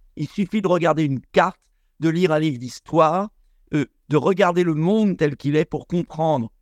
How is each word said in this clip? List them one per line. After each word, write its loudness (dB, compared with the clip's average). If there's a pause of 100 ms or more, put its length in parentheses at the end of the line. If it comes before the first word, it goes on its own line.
(160)
Il -8
suffit -4
de -2
regarder 2
une -2
carte, 0 (400)
de 0
lire 2
un 2
livre -2
d'histoire, 0 (420)
euh, 0 (240)
de 2
regarder 2
le 0
monde 0
tel 0
qu'il -4
est 2
pour -10
comprendre -4 (100)